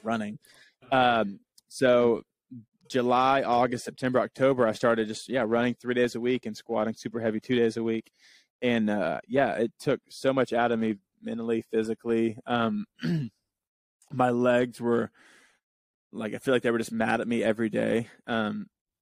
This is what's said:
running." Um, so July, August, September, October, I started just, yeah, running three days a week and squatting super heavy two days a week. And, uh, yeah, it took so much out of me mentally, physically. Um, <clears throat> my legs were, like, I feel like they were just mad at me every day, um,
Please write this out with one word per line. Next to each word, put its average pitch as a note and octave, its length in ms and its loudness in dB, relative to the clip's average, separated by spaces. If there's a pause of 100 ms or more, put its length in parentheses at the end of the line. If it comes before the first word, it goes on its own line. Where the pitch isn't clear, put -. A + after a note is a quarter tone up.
running." G#2+ 380 -6 (520)
Um, A#2+ 500 2 (280)
so A#2+ 540 4 (640)
July, B2+ 540 2
August, A#2+ 400 0
September, B2 380 -2
October, B2+ 440 2
I A2 60 2
started A2+ 380 2
just, - 180 -10
yeah, B2 180 -2
running A#2 280 2
three B2 200 -6
days B2 220 2
a A2+ 60 -4
week B2 240 -2
and G#2+ 100 -8
squatting A2 380 -2
super A#2 260 -8
heavy A2 220 -2
two B2+ 160 0
days A#2 180 2
a A#2 80 -4
week. A2+ 300 -4 (480)
And, A#2 280 2
uh, E2+ 380 -2
yeah, B2 280 0
it A2+ 220 -2
took C3 300 -2
so - 240 -2
much C3 220 0
out A#2 180 2
of A2+ 80 0
me A2 160 0 (260)
mentally, A2+ 420 -4
physically. A2+ 800 -2
Um, A2+ 400 -2 (180)
<clears throat> D#3 280 -4 (840)
my B2+ 160 2
legs B2 500 0
were, A#2 320 0 (1040)
like, A2 200 -8
I - 40 -12
feel C3+ 160 -2
like B2 100 0
they A#2+ 80 2
were A#2+ 60 2
just A2+ 160 -4
mad A2+ 260 0
at A2+ 80 -4
me A#2 160 -2
every A2 260 0
day, A2+ 380 -2 (180)
um, G#2+ 420 -4 (340)